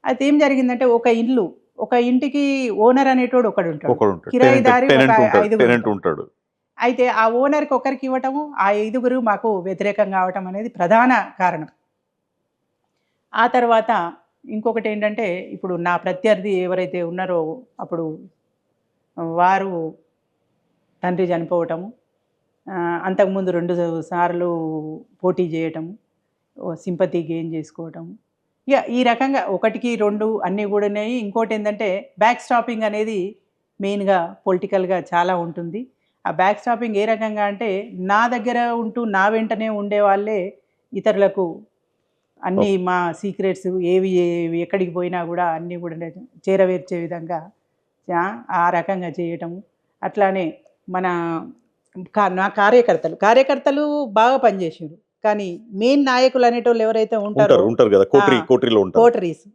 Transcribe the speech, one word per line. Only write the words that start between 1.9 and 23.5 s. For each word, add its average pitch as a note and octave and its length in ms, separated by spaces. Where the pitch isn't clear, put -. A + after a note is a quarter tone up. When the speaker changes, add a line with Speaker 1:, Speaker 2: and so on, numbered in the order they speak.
Speaker 1:
ఇంటికి C4 760
ఓనర్ B3 380
అనేటోడు B3 400
ఒకడు F3+ 200
ఉంటాడు. D3 240
Speaker 2:
ఒకడు G#3 160
ఉంటాడు. F3+ 220
Speaker 1:
కిరాయిదారి B3 580
Speaker 2:
టెనెంట్, C3+ 240
Speaker 1:
ఒక A3 40
Speaker 2:
టెనెంట్ - 40
ఉంటాడు. G#2 260
Speaker 1:
ఐదుగురు A2 200
Speaker 2:
టెనెంట్ A#2 220
Speaker 1:
ఉంటారు. F#2 240
Speaker 2:
ఉంటాడు. - 180
Speaker 1:
అయితే B3 280
ఆ A3 200
ఓనర్కి C#4 460
ఒకరికి C4+ 320
ఇవ్వటము, C4+ 520
ఆ G3 120
ఐదుగురు A#3 480
మాకు G#3+ 400
వ్యతిరేకం G3 520
కావటం F#3 360
అనేది G3+ 220
ప్రధాన A3 560
కారణం. D#3 280
ఆ A3+ 120
తర్వాత A3+ 680
ఇంకొకటి G#3+ 400
ఏంటంటే, G#3 640
ఇప్పుడు F3+ 220
నా F3 220
ప్రత్యర్థి F#3 540
ఎవరైతే F#3 520
ఉన్నారో F3 600
అప్పుడు E3 380
వారు F3 760
తండ్రి F3+ 220
చనిపోవటము, E3+ 640
ఆ, E3+ 340
అంతకుముందు F#3+ 460